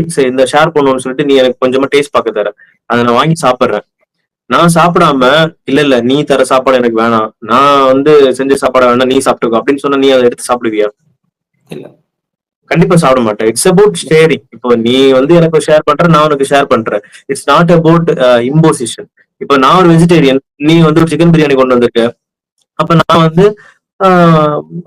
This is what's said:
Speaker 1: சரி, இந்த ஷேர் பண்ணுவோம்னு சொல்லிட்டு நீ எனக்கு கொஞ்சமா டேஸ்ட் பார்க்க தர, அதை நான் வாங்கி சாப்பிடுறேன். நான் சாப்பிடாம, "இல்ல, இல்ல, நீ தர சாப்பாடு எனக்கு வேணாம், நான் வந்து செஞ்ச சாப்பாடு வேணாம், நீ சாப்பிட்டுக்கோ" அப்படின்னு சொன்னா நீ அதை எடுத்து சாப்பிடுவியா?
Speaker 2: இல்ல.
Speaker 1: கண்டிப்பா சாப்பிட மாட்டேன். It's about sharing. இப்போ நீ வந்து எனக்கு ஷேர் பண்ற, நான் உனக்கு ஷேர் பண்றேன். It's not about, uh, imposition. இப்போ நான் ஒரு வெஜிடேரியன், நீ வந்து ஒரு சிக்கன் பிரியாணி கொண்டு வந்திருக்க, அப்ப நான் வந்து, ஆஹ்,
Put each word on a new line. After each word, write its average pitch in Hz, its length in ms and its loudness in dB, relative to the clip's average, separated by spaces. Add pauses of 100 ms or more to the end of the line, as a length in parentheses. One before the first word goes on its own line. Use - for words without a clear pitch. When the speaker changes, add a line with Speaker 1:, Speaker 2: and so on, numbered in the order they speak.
Speaker 1:
சரி, 135 200 -2
இந்த 131 160 -2
ஷேர் 131 280 0
பண்ணுவோம்னு 135 320 -2
சொல்லிட்டு 131 220 -6
நீ 139 100 0
எனக்கு 131 220 0
கொஞ்சமா 131 320 -2
டேஸ்ட் 143 220 -2
பார்க்க 113 200 -4
தர, 104 180 -6 (400)
அதை 120 140 0
நான் 120 100 0
வாங்கி 151 280 0
சாப்பிடுறேன். 117 440 -2 (640)
நான் 156 240 0
சாப்பிடாம, 165 480 0 (440)
"இல்ல, 135 160 0
இல்ல, 135 200 0
நீ 135 220 -2
தர 131 200 -2
சாப்பாடு 131 340 0
எனக்கு 120 200 -2
வேணாம், 113 320 -2 (100)
நான் 135 460 0
வந்து 135 500 2
செஞ்ச 135 200 -2
சாப்பாடு 127 300 0
வேணாம், 123 220 0
நீ 131 100 -2
சாப்பிட்டுக்கோ" 117 420 -2
அப்படின்னு 139 180 -2
சொன்னா 139 200 -4
நீ 135 120 2
அதை 127 140 2
எடுத்து 123 200 -2
சாப்பிடுவியா? 110 440 -4 (840)
Speaker 2:
இல்ல. - 160 -16 (880)
Speaker 1:
கண்டிப்பா 170 240 0
சாப்பிட 131 260 0
மாட்டேன். 110 280 -2
It's - 160 -4
about 196 340 2
sharing. 156 520 0
இப்போ 120 240 -2
நீ 127 360 2
வந்து 135 240 2
எனக்கு 160 240 2
ஷேர் 151 260 0
பண்ற, 147 220 0
நான் 151 180 2
உனக்கு 143 200 -2
ஷேர் 139 200 0
பண்றேன். 113 380 -4 (240)
It's - 200 -10
not 160 240 2
about, 165 340 2 (120)
uh, 123 280 2
imposition. 147 600 -2 (360)
இப்போ 139 160 -2
நான் 143 200 2
ஒரு 180 120 2
வெஜிடேரியன், 160 520 2 (140)
நீ 160 260 0
வந்து 156 200 2
ஒரு 165 80 0
சிக்கன் 170 240 2
பிரியாணி 147 220 0
கொண்டு 127 200 2
வந்திருக்க, 117 280 0 (760)
அப்ப 165 160 -2
நான் 165 260 0
வந்து, 160 240 2 (540)
ஆஹ், 165 600 2 (280)